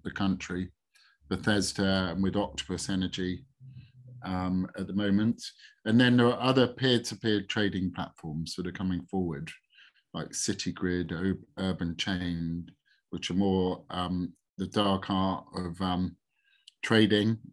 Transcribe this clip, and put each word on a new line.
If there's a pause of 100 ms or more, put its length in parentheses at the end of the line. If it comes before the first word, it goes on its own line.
the
country, (580)
Bethesda
and
with
Octopus
Energy, (800)
um,
at
the
moment. (420)
And
then
there
are
other
peer-to-peer
trading
platforms
that
are
coming
forward, (640)
like
City
Grid,
Ur-, (180)
Urban
Chain, (440)
which
are
more,
um, (260)
the
dark
art (100)
of,
um, (680)
trading (140)